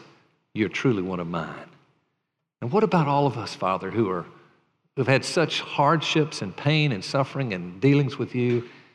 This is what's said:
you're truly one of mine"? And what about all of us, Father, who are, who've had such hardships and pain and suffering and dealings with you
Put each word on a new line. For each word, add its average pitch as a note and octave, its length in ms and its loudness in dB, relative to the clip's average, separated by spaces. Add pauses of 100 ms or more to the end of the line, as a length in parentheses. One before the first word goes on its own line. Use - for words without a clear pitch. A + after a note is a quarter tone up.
(520)
you're G#2 160 0
truly A2 320 0
one F2+ 200 -4
of F2 60 -6
mine"? D#2 440 -8 (880)
And A#2+ 100 -6
what G#3+ 140 2
about E3+ 240 4
all C#3+ 180 4
of A#2+ 120 -2
us, G2+ 160 -10
Father, F#2 360 -2
who G#2 200 0
are, F2 160 -4 (680)
who've C#3 120 -2
had C3 180 2
such - 380 0
hardships D3+ 800 0
and F#2+ 120 -8
pain D3+ 380 2
and F#2 100 -4
suffering C3+ 520 -2
and F2+ 260 -8
dealings C#3 380 4
with A#2+ 160 -6
you A#2+ 340 0 (260)